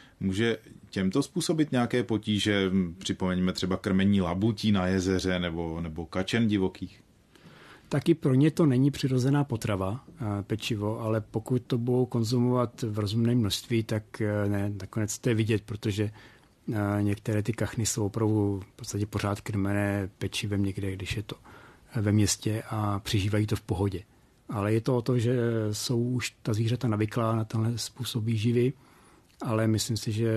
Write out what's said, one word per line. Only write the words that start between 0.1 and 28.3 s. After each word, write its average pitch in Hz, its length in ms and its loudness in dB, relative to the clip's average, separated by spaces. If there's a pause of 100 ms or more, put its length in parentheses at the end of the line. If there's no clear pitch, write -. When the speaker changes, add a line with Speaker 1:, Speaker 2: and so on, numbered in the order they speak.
Speaker 1:
Může 110 380 0 (320)
těmto 98 320 0
způsobit 156 500 -2
nějaké 123 300 2
potíže? 104 680 2 (280)
Připomeňme 92 540 0
třeba 92 240 -2
krmení 98 440 2
labutí 104 520 0
na 92 140 2
jezeře 92 520 2
nebo, 82 420 -4
nebo 82 260 -8
kačen 110 420 0
divokých. 95 540 -2 (840)
Speaker 2:
Taky 156 260 2
pro 147 200 2
ně 143 160 6
to 165 160 4
není 135 240 4
přirozená 139 540 2
potrava, 107 640 -2
eh, 104 340 -6
pečivo, 107 580 -4
ale 110 200 0
pokud 117 420 -2
to 127 160 -2
budou 123 280 2
konzumovat 120 760 0
v 107 160 -4
rozumném 117 400 2
množství, 113 440 0
tak, 110 380 -4
eh, 104 280 0
ne, 101 320 -2
nakonec 101 380 -4
to - 100 -2
je 120 60 4
vidět, 107 320 2
protože, 104 440 -2 (600)
eh, 104 300 0
některé 104 400 0
ty 107 100 -2
kachny 107 340 -4
jsou 107 200 -2
opravdu 104 540 0
v - 160 -16
podstatě 104 300 -4
pořád 101 340 -2
krmené 101 800 -2
pečivem 101 460 -4
někde, 98 280 -4
když 95 240 -6
je 104 60 -4
to, - 140 -10 (580)
eh, 117 60 -2
ve 104 120 4
městě 107 580 2
a 104 280 -2
přežívají 104 480 0
to 107 100 0
v - 40 -10
pohodě. 92 420 -2 (460)
Ale 104 240 0
je 113 80 2
to 127 160 0
o 120 60 0
to, 123 160 0
že 120 180 2 (360)
jsou 117 300 -2
už 123 400 -4
ta 123 120 -2
zvířata 113 340 0
navyklá 110 480 0
na 110 80 0
tenhle 110 340 -2
způsob - 460 -6
výživy, 117 480 2 (680)